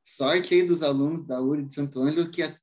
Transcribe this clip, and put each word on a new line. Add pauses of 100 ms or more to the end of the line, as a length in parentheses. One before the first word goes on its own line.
Sorte
aí
dos
alunos
da
uri
de
Santo
Ângelo,
que (180)